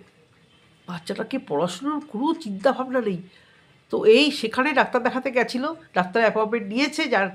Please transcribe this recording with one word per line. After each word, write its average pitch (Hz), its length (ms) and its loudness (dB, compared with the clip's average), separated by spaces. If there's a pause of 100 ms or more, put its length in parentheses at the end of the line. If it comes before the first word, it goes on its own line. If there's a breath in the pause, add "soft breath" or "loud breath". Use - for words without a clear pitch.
(880)
বাচ্চাটাকে 202 500 -8
পড়াশুনোর 180 720 -4
কোনো 285 260 -2
চিন্তা 208 380 -2
ভাবনা 254 280 -4
নেই। 190 220 -4 (680 soft breath)
তো - 140 -2
এই 262 260 8
সেখানে 254 420 -2
ডাক্তার 247 300 2
দেখাতে 254 280 -2
গেছিলো, 254 460 -2 (180 loud breath)
ডাক্তার 185 280 2
অ্যাপয়েন্টমেন্ট 214 440 0
নিয়েছে, 294 380 -2
যার, 202 300 2